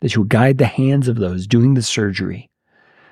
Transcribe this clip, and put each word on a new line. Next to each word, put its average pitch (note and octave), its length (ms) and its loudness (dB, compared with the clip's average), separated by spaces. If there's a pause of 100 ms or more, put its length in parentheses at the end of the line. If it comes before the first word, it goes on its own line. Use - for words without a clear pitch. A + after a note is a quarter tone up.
that A#2+ 140 -4
you A2+ 80 2
would G2+ 80 -2
guide B2+ 280 4
the C3+ 60 4
hands C3+ 420 0
of A#2+ 100 -2
those F#2 300 -4
doing A#2+ 280 4
the B2 80 0
surgery, G2 680 -6 (600)